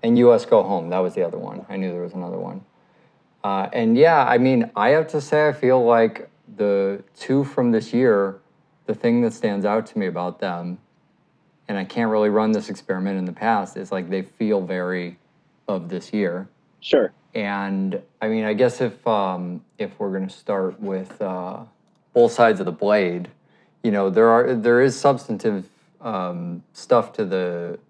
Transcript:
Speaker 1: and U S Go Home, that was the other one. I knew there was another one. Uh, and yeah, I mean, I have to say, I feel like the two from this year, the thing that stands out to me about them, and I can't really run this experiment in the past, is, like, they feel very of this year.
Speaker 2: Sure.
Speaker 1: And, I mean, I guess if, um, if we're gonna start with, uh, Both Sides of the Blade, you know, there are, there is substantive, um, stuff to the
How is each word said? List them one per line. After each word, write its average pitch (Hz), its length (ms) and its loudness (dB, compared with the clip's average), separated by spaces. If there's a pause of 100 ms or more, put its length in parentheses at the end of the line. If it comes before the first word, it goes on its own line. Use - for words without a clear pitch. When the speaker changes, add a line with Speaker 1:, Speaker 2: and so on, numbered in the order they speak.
Speaker 1:
and 117 160 4
U 120 140 8
S 110 140 4
Go 107 160 4
Home, 90 280 -2
that 90 100 -2
was 90 140 -2
the 95 80 -2
other 87 160 -4
one. 95 300 -12
I 98 80 -10
knew 95 160 -6
there 87 100 -8
was 90 120 -12
another 90 240 -10
one. 95 260 -12 (760)
Uh, 98 300 -4
and 117 240 2
yeah, 151 280 6
I 123 140 2
mean, 123 380 2
I 104 140 2
have 156 180 4
to 156 120 -4
say, 151 280 2
I 143 40 0
feel 127 320 2
like 117 440 2 (280)
the 98 460 0 (160)
two 139 260 0
from 127 280 0
this 110 200 -2
year, 101 460 2 (480)
the 107 80 -4
thing 120 280 2
that 113 100 0
stands 101 320 -4
out 107 220 0
to - 120 -8
me 98 80 -2
about 87 320 -6
them, 90 400 -6 (920)
and 101 100 -6
I 95 60 -6
can't 113 260 -4
really 107 180 2
run 107 240 2
this 104 160 -4
experiment 95 500 -6
in 92 60 -6
the 90 80 -8
past, 104 440 -4
is, 92 140 -12
like, 92 200 -6
they 95 120 -4
feel 104 380 -2
very 90 580 -6 (500)
of 90 200 -6
this 87 240 -10
year. 95 360 -4 (320)
Speaker 2:
Sure. 120 320 2 (220)
Speaker 1:
And, 98 680 -4 (200)
I 110 80 -4
mean, 110 160 -2
I 107 80 -2
guess 120 300 0
if, - 240 -6
um, 92 560 -2 (160)
if 98 200 -10
we're 101 140 -6
gonna 95 160 -6
start 95 520 -4
with, 95 420 -8
uh, 92 380 -8 (520)
Both 120 200 6
Sides 113 280 4
of 92 60 -4
the 90 60 -4 (140)
Blade, 90 420 0 (540)
you 113 80 0
know, 98 200 0
there 110 180 6
are, 120 260 4
there 120 280 4
is 131 160 2
substantive, 110 680 -2 (340)
um, 90 600 -6 (120)
stuff - 400 0
to 110 100 -4
the 87 540 -4 (120)